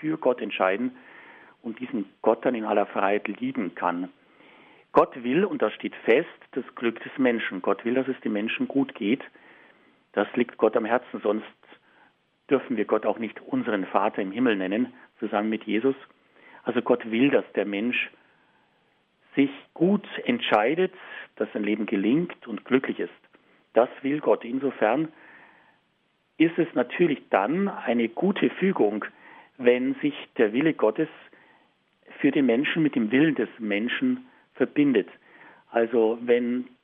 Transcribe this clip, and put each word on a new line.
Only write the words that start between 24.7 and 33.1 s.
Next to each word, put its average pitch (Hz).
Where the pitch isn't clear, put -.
ist 165
es 160
natürlich 147
dann 135
eine 117
gute 180
Fügung, 107
wenn 127
sich 143
der 107
Wille 147
Gottes -
für 143
den 139
Menschen 139
mit 147
dem 107